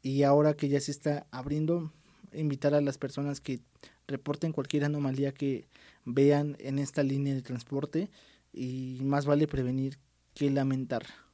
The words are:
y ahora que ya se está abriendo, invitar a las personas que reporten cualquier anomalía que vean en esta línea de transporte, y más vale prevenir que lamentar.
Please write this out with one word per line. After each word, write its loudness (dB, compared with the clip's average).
y 2
ahora 6
que -2
ya 2
se -4
está -4
abriendo, -2
invitar 0
a 6
las 0
personas -6
que -6
reporten -4
cualquier 0
anomalía 0
que -4
vean 4
en -4
esta -2
línea 0
de -4
transporte, -4
y -6
más 2
vale 4
prevenir -2
que 0
lamentar. 0